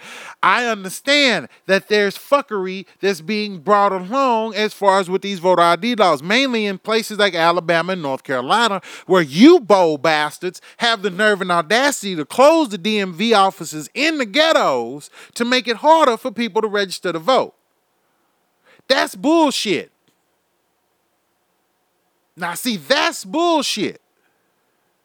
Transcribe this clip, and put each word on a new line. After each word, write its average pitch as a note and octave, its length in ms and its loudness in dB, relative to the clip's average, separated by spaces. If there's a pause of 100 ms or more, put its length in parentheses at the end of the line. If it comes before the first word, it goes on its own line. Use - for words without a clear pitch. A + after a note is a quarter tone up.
(420)
I G#3 240 2
understand A3 800 -2 (180)
that F#3+ 200 0
there's G#3 320 0
fuckery F#3+ 680 -4 (120)
that's F#3+ 220 -2
being G#3 400 -6
brought G3+ 320 2
along A3 640 -2
as G#3+ 180 -4
far G3 240 4
as F#3 100 -2
with F#3+ 140 -4
these G3 160 -6
voter F3 240 2
I E3+ 140 4
D A3+ 180 -4
laws, E3+ 300 2
mainly A3+ 420 0
in G3 120 -6
places G#3+ 420 -4
like G3 160 2
Alabama E3+ 560 0
and F#3 100 -6
North C3+ 220 -6
Carolina, F3+ 580 0 (240)
where F3+ 160 4
you A3 380 8
bold E3+ 420 2
bastards D#3 580 -2 (180)
have A3+ 240 0
the G3+ 80 -4
nerve G#3 300 0
and F#3 120 -2
audacity G3 640 0
to D3+ 80 -6
close D4 460 4
the G3+ 80 -8
D G#3+ 200 -2
M F#3+ 140 -4
V A3 220 0
offices F3 600 0
in D4+ 240 -2
the C4 80 -4
ghettos F#3 840 -2 (260)
to A#3+ 100 -4
make A#3+ 240 -2
it A#3 80 -2
harder D4+ 400 4
for B3+ 160 -8
people A3 300 -2
to A3 60 -4
register F#3+ 440 -4
to D#3+ 80 -6
vote. E3 340 0 (1300)
That's C#4+ 260 -2
bullshit. A3+ 800 -2 (2500)
Now, E3+ 180 -8
see, A3+ 220 -6
that's C#4 480 -4
bullshit. B3 760 -4 (1040)